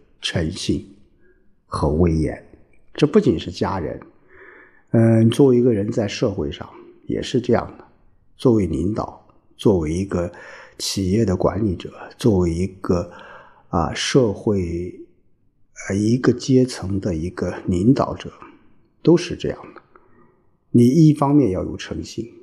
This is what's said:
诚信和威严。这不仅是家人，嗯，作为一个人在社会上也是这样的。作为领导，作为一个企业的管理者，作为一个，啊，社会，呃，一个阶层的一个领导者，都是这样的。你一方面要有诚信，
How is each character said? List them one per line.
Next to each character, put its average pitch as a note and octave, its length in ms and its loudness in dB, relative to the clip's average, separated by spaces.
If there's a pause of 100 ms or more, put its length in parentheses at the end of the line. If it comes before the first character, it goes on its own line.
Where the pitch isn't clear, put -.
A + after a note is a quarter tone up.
(220)
诚 E2 280 -4
信 - 460 -6 (720)
和 - 240 -2
威 E2 240 2
严。 D#2 280 -4 (520)
这 D3+ 120 2
不 G3+ 140 2
仅 G#2 180 2
是 F2+ 120 -10
家 F#2+ 280 -6
人， C#2+ 220 -8 (920)
嗯， A2+ 360 6
作 C#3 200 6
为 B2 100 4
一 - 40 4
个 A#2+ 120 4
人 G#2 180 -4
在 A2 160 -2
社 A2 220 -4
会 D#2+ 200 -4
上 - 180 -14 (380)
也 - 140 -4
是 - 180 -4
这 A#2 140 -2
样 - 240 -2
的。 - 80 -20 (520)
作 B2 180 4
为 G2 120 2
领 F2+ 280 -4
导， - 320 -10 (300)
作 G2 220 2
为 D#2 140 -2
一 F#2+ 140 -4
个 F2+ 260 -4 (460)
企 F#2+ 320 -4
业 A2 140 2
的 F#2 120 0
管 G#2 280 -2
理 F#2+ 120 -2
者， - 160 -16 (240)
作 G#2 220 2
为 F2 120 2
一 F2 160 -2
个， F3 460 -4 (560)
啊， E2 240 -2
社 A#2+ 400 0
会， F2+ 680 -4 (880)
呃， G2 60 -4
一 G#2+ 220 2
个 B2+ 160 2
阶 B2+ 320 2
层 G2 340 -6
的 F#2+ 160 -4
一 E2 140 -4
个 F2+ 380 -8
领 G2 260 2
导 D3 220 0
者， - 180 -14 (720)
都 E3+ 140 6
是 - 200 -8
这 - 140 -8
样 - 80 -10 (160)
的。 - 80 -20 (880)
你 A#2+ 160 6
一 D3+ 260 6
方 C#3+ 220 0
面 C3 160 4
要 F2+ 120 -4
有 D#2+ 140 -8
诚 - 260 -10
信， - 240 -12 (160)